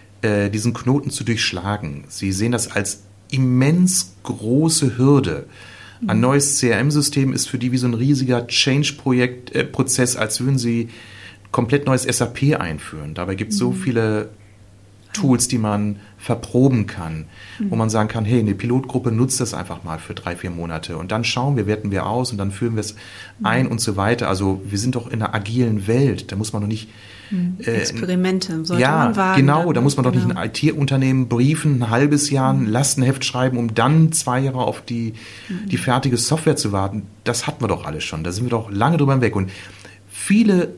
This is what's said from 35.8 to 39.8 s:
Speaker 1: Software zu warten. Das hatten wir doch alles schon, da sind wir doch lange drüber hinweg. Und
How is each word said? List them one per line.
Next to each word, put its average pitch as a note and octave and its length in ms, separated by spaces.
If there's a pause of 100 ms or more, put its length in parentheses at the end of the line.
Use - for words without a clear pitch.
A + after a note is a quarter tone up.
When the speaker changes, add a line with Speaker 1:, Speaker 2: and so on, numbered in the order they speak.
Speaker 1:
Software - 380
zu G#2 160
warten. G2+ 360 (160)
Das - 240
hatten C#3+ 160
wir A2 40
doch E2+ 180
alles D2+ 180
schon, D#2 200
da F2 80
sind G2+ 140
wir A#2+ 60
doch A2 180
lange A#2+ 280
drüber C#3 160
hinweg. B2 220
Und F#2+ 140 (580)